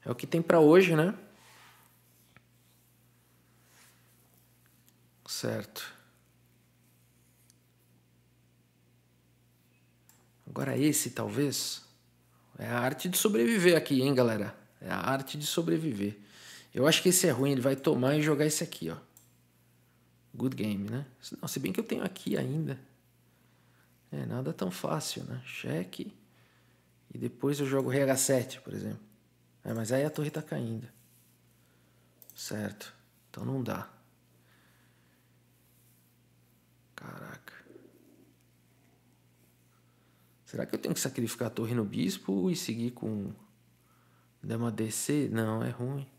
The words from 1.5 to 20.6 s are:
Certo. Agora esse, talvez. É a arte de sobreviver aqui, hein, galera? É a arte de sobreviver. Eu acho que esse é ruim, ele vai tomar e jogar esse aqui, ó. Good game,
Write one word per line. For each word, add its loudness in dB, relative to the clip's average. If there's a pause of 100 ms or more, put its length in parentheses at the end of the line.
Certo. -6 (4000)
Agora -4
esse, 2
talvez. -4 (760)
É -6
a -2
arte -2
de -2
sobreviver 6
aqui, 2
hein, 4
galera? 2 (220)
É -10
a -4
arte -2
de -6
sobreviver. -2 (540)
Eu 2
acho 6
que 6
esse 4
é 6
ruim, 2
ele 2
vai 4
tomar 2
e 4
jogar 4
esse 0
aqui, -6
ó. -8 (1400)
Good -2
game, -4